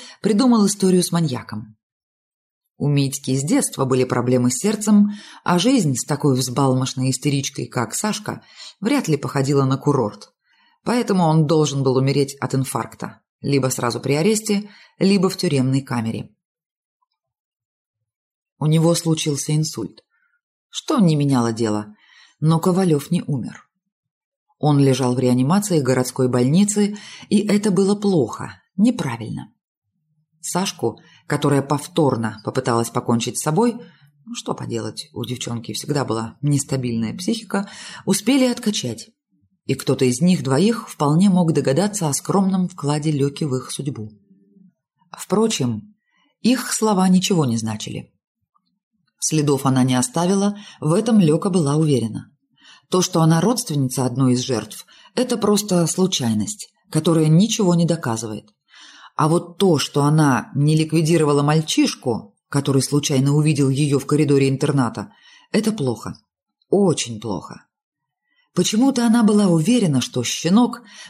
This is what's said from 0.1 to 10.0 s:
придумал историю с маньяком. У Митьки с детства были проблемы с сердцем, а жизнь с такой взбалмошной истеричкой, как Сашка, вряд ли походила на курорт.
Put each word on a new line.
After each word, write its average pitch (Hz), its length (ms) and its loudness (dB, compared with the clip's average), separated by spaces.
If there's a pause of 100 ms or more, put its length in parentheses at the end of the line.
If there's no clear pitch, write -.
придумал 220 440 4
историю 185 380 2
с - 80 -8
маньяком. 110 640 -4 (1000)
У 143 100 -4
Митьки 139 480 -2
с 135 80 -2
детства 220 400 -2
были 127 220 2
проблемы 123 440 0
с 123 100 -2
сердцем, 208 520 2 (320)
а 175 160 2
жизнь 185 360 2
с - 100 -6
такой 139 320 0
взбалмошной 127 720 0
истеричкой, 139 580 -4
как - 260 -6
Сашка, - 480 -6 (380)
вряд 247 300 -2
ли 147 80 0
походила 139 480 0
на 131 100 0
курорт. 135 560 -2 (540)